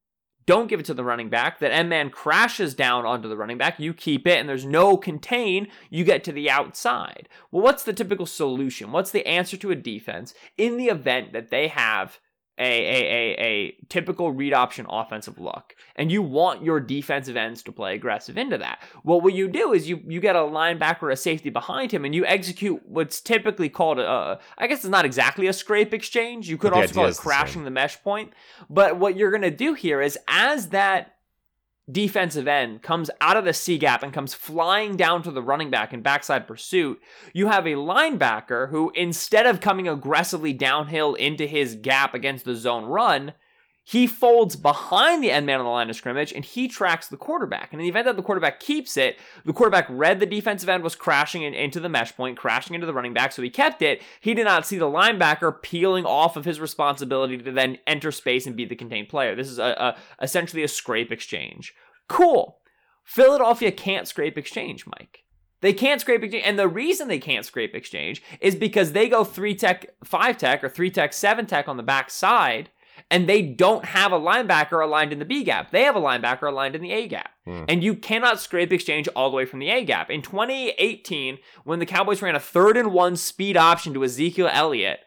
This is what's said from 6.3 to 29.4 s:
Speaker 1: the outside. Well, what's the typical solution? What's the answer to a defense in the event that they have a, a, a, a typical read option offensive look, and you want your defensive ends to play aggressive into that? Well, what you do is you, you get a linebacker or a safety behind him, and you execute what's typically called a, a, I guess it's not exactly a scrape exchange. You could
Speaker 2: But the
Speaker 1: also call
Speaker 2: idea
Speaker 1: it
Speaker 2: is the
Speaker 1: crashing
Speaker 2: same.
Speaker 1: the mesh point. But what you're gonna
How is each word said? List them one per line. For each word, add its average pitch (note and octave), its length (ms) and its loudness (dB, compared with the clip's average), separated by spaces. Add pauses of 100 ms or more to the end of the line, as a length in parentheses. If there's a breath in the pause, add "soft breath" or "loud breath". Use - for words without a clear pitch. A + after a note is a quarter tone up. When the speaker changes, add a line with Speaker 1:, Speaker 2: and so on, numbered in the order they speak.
Speaker 1:
the D3 180 -4
outside. - 800 -4 (220 soft breath)
Well, F3+ 100 0
what's C4+ 220 4
the A3 100 -2
typical F#3+ 320 -4
solution? C3 640 -4
What's F#3 200 -2
the - 160 -2
answer F3+ 300 -2
to G3 120 -6
a F3 60 -2
defense A2 580 -10 (240 loud breath)
in A#3+ 200 0
the B3 100 -2
event C3 460 -2
that A2+ 180 -10
they C#3 160 0
have A2 500 -2 (440)
a, - 20 2
a, A#2+ 380 2
a, A2+ 400 -2
a G#2 340 -2 (120)
typical E3+ 460 -4
read C#3 200 -2
option B2 360 0
offensive G#2+ 500 -8
look, - 380 -12 (180 soft breath)
and D#3+ 160 -2
you G#3 100 2
want D3 400 0
your D#3 200 0
defensive C3+ 560 -4
ends A2+ 260 -6
to A#2 80 -16
play G2 240 -6
aggressive A2+ 420 -6
into A#3 200 -4
that? B1+ 240 -8 (200 loud breath)
Well, E3+ 200 4
what F#3+ 120 6
you F#3+ 140 0
do C#4+ 240 0
is D#3+ 160 2
you, E3+ 180 -6
you E3 140 -8
get F#3+ 160 2
a E3+ 40 4
linebacker D#3 640 0
or D3 60 -2
a C3 60 0
safety D#3 340 -4
behind G3 440 -4
him, D#3 100 -2
and C#3 100 -4
you F3+ 120 2
execute F#3 600 -2
what's D#3 360 -4
typically G#3 480 0
called D#3+ 280 0
a, - 80 -2
a, F#2+ 340 -2 (180 loud breath)
I A#3+ 100 -2
guess C4 120 -2
it's F#3+ 120 -6
not F3+ 140 4
exactly C3+ 420 0
a F#3+ 60 0
scrape G#3+ 400 0
exchange. A#3 560 -4
You D#3+ 80 -4
could G3 140 2
Speaker 2:
But F3+ 80 2
the - 20 0
Speaker 1:
also F#3+ 140 0
call F#3 80 2
Speaker 2:
idea D3 40 4
Speaker 1:
it - 40 0
Speaker 2:
is - 60 -10
the - 60 -12
Speaker 1:
crashing C#3+ 300 0
Speaker 2:
same. E3 100 -10
Speaker 1:
the C3 80 -8
mesh C3 320 -4
point. G#3 300 -6 (360 loud breath)
But F3 280 4
what F#3+ 180 2
you're G3 160 2
gonna G3 200 2